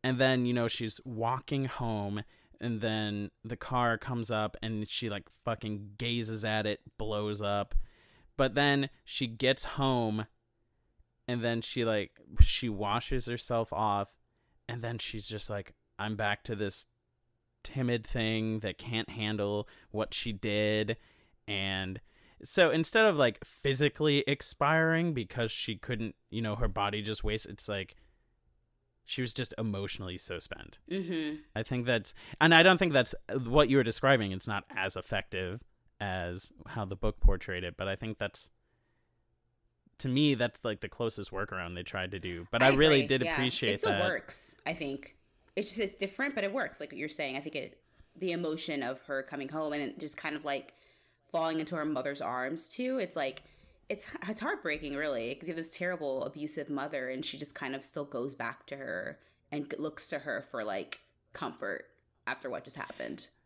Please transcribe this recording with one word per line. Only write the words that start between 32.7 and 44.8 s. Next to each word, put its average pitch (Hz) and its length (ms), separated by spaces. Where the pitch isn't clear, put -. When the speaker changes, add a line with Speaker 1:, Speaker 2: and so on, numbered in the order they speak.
Speaker 1:
think 175 160
that's 127 200
what 131 260
you 135 80
were 131 60
describing. 113 480
It's 92 160
not 101 160
as 95 220
effective 95 640
as 92 540
how 107 180
the 95 100
book - 240
portrayed 92 460
it, 87 100
but 95 140
I 98 80
think 110 220
that's, - 320
to 131 100
me, 143 240
that's, 120 300
like, 107 180
the 101 80
closest 110 420
workaround 92 440
they 87 80
tried 92 280
to 98 80
do. 87 320
But 117 120
I 131 40
Speaker 2:
I 139 80
Speaker 1:
really 151 280
Speaker 2:
agree, 107 40
Speaker 1:
did 131 160
Speaker 2:
yeah. 165 100
Speaker 1:
appreciate 127 400
Speaker 2:
It 101 60
still 104 120
Speaker 1:
that. 101 120
Speaker 2:
works, - 520
I 160 80
think. 139 420